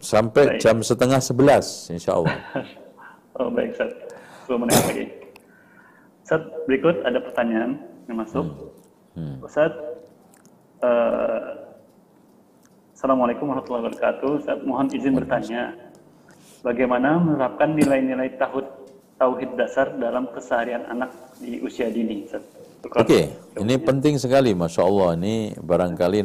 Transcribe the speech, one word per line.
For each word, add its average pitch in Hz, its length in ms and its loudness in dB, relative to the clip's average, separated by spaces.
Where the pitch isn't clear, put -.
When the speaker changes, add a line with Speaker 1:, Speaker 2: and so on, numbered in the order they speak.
Speaker 1:
Sampai 113 560 4
Speaker 2:
Baik. - 0 -
Speaker 1:
jam 113 240 4
setengah 127 400 2
sebelas, 127 680 4
insya 87 300 -2
Allah. 80 180 0
Speaker 2:
<laughs> - 840 -12
Oh, 127 120 0
baik, 120 240 -2
Ustaz. - 160 -4
Sepuluh 120 200 -2
menit 117 160 4
lagi. 117 260 -2
Ustaz, 156 180 0
berikut 135 360 2
ada 123 160 0
pertanyaan 120 640 -4
yang 113 160 -6
masuk. 120 240 -4
Speaker 1:
Hmm. 147 200 -10
Hmm. - 80 -14
Speaker 2:
Ustaz, 156 280 0
eh, 117 880 0
Assalamualaikum 131 560 0
warahmatullahi 120 400 -6
wabarakatuh. 120 360 -2
Ustaz, - 240 -4
mohon 135 240 0
izin 135 240 0
Speaker 1:
Waalaikumsalam. 127 80 2
Speaker 2:
bertanya, 117 420 -4
bagaimana 127 560 2
menerapkan 151 560 2
nilai-nilai 131 640 2
tauhid, 135 240 -2
tauhid 127 320 0
dasar 123 480 0
dalam 120 320 -2
keseharian 120 560 -4
anak 123 240 -6
di 120 240 -10
usia 113 320 -4
dini, 107 320 -4
Ustaz? - 160 -12
Syukran. - 240 0
Speaker 1:
Oke, 117 160 6
ini 73 80 0
Speaker 2:
Jawabannya. 110 560 -4
Speaker 1:
penting 139 320 2
sekali, 131 400 4
Masya 85 240 0
Allah. 95 320 4
Ini 95 220 -2
barangkali 87 640 2